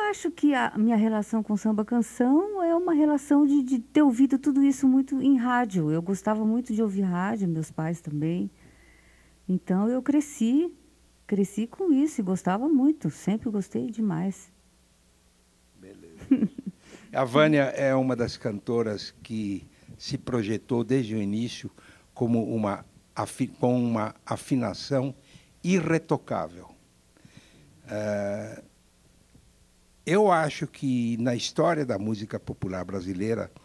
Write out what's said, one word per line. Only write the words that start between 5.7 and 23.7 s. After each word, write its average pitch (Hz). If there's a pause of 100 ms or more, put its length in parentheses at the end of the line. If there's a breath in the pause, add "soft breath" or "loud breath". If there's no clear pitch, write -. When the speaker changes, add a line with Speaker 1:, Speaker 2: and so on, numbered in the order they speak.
Speaker 1:
Eu 165
gostava 214
muito 226
de 214
ouvir 202
rádio, 190
meus 160
pais 160
também. 160 (1000 soft breath)
Então, 185
eu 254
cresci, 294 (520)
cresci 202
com 359
isso 285
e 208
gostava 190
muito, 285
sempre 214
gostei 220
demais. 196 (1300)
Speaker 2:
Beleza. 90
<laughs> 247 (640 loud breath)
A 131
Vânia 147
é 135
uma 131
das 117
cantoras 110
que 101 (320 loud breath)
se -
projetou 117
desde 113
o 107
início 104 (420 soft breath)
como 117
uma 107 (300)
afi-, 113
com 123